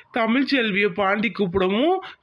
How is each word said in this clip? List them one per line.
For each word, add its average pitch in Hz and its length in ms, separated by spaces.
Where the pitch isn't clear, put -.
தமிழ்ச்செல்வியை 226 840
பாண்டி 202 360
கூப்பிடவும் 196 680